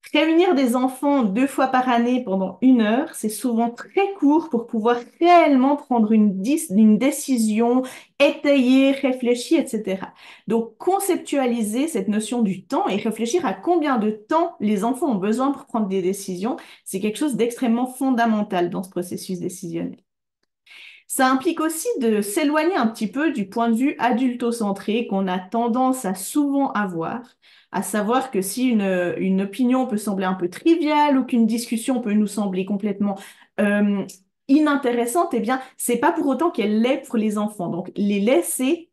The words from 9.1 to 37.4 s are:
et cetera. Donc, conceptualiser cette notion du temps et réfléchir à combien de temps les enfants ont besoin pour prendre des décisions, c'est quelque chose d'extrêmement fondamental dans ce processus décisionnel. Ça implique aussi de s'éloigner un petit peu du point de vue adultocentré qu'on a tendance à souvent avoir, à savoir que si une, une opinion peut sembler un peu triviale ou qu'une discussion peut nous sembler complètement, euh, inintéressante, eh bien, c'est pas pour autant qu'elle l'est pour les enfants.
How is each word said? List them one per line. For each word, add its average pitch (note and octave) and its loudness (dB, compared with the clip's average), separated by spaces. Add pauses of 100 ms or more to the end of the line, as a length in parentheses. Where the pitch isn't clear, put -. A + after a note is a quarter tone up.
et C#4 2
cetera. F#3+ -6 (360)
Donc, A3+ -2
conceptualiser C4+ 0
cette G#3 -4
notion A3 -2
du F#3+ -2
temps F4+ -2
et G3 0
réfléchir A#3 -2
à F#3+ -2
combien D4+ 0
de G#3+ 0
temps E4 -2
les G#3 0
enfants C4 -2
ont G3 0
besoin A#3+ 0
pour - -10
prendre G#3+ -2
des F#3+ -2
décisions, F#3+ -4 (280)
c'est - -4
quelque G#3+ 0
chose C#4+ 0
d'extrêmement A#3 0
fondamental A3 0
dans F3+ -6
ce F#3 -12
processus F3+ -8
décisionnel. F3 -8 (1120)
Ça C4 2
implique C#4+ -2
aussi D#4+ -4 (120)
de G#3+ 2
s'éloigner D#4 0
un B3+ 0
petit A3 -4
peu C#4+ -2
du G3+ -4
point A#3 -2
de A#3 2
vue C4 0
adultocentré A#3 -2
qu'on G3 -2
a F#3 -2
tendance B3 -2
à A#3 -2
souvent C#4 -2
avoir, F#3 -4 (500)
à G3 -4
savoir A3+ -2
que F#3+ -2
si A#3+ -4
une, F#3+ 0
une F#3+ 0
opinion B3 0
peut G#3 -4
sembler G3 -4
un F#3 0
peu F3+ -4
triviale D4 2
ou B3+ 0
qu'une A3+ 2
discussion A#3 -2
peut G#3 -2
nous G#3+ 2
sembler F#3+ -4
complètement, G3 -2 (420)
euh, G3+ 2 (420)
inintéressante, C4+ 2
eh A3+ 2
bien, B3+ -2 (160)
c'est A#3 -2
pas D4 2
pour D4+ -2
autant E4 0
qu'elle G#3+ 0
l'est C4 0
pour A#3 -2
les G#3+ 0
enfants. G#3+ -4